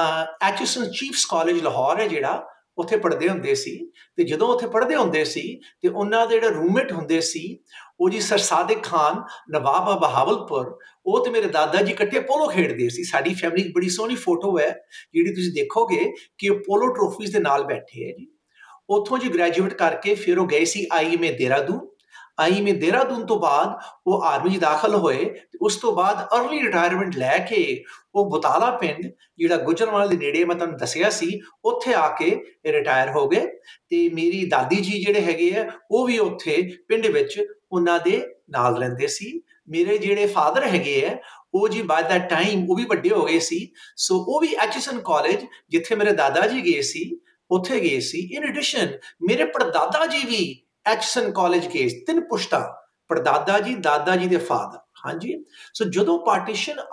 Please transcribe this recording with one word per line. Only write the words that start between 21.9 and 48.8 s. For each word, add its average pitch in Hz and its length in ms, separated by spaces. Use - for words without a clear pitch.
ਆਈ 185 220
ਮੈਂ 202 120
ਦੇਹਰਾਦੂਨ 226 520
ਤੋਂ 214 140
ਬਾਅਦ 165 680
ਉਹ 190 160
army 160 320
'ਚ - 20
ਦਾਖਲ 170 380
ਹੋਏ 156 300
ਤੇ - 360
ਉਸ 214 140
ਤੋਂ 220 200
ਬਾਅਦ 185 320
early 262 360
retirement 180 520
ਲੈ 135 220
ਕੇ 180 460
ਉਹ 202 160
ਬਤਾਲਾ 151 400
ਪਿੰਡ, 175 400
ਜਿਹੜਾ 165 200
ਗੁਜਰਾਂਵਾਲੇ 202 520
ਦੇ 175 160
ਨੇੜੇ 156 200
ਮੈਂ 170 100
ਤੁਹਾਨੂੰ 165 220
ਦੱਸਿਆ 165 320
ਸੀ, 202 320
ਉੱਥੇ 247 280
ਆ 160 140
ਕੇ - 360
retire 143 440
ਹੋ 139 200
ਗਏ। 220 160
ਤੇ 170 200
ਮੇਰੀ 170 360
ਦਾਦੀ 139 300
ਜੀ 196 280
ਜਿਹੜੇ 202 180
ਹੈਗੇ 170 340
ਆ, 220 160
ਉਹ 247 160
ਵੀ 240 120
ਉੱਥੇ 180 580
ਪਿੰਡ 226 200
ਵਿੱਚ 208 380
ਉਹਨਾਂ 175 280
ਦੇ 175 240
ਨਾਲ 123 280
ਰਹਿੰਦੇ 123 300
ਸੀ। 254 340
ਮੇਰੇ 180 280
ਜਿਹੜੇ 202 280
father 196 380
ਹੈਗੇ 143 440
ਆ, 240 100
ਉਹ 202 160
ਜੀ 202 120
by 165 220
that 180 340
time 185 320
ਉਹ 180 60
ਵੀ 233 100
ਵੱਡੇ 208 240
ਹੋ 202 160
ਗਏ 165 140
ਸੀ। 170 320
So - 300
ਉਹ 262 200
ਵੀ 320 140
Acheson 240 460
College, 170 460
ਜਿੱਥੇ 170 260
ਮੇਰੇ 208 160
ਦਾਦਾ 156 360
ਜੀ 247 140
ਗਏ 160 200
ਸੀ, 156 380
ਉੱਥੇ 185 280
ਗਏ 147 200
ਸੀ। 180 380
In 302 80
addition, 233 540